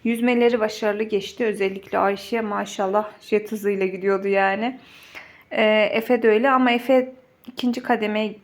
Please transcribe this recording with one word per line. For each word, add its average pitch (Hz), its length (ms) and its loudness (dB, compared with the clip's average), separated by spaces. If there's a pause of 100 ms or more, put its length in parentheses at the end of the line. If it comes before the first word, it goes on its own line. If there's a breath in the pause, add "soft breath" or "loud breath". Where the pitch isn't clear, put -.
Yüzmeleri 240 560 2
başarılı 214 420 -2
geçti. 214 420 -4
Özellikle 196 540 -2
Ayşe 196 420 0
maşallah 208 680 -2 (100)
jet 208 320 -2
hızıyla 202 340 -2
gidiyordu 190 420 -2
yani. 196 500 0 (720 loud breath)
Ee, 214 420 4
Efe 226 300 0
de 233 60 4
öyle 226 220 4
ama 254 200 4
Efe 254 420 2 (340)
ikinci 247 360 -4
kademe 214 600 -2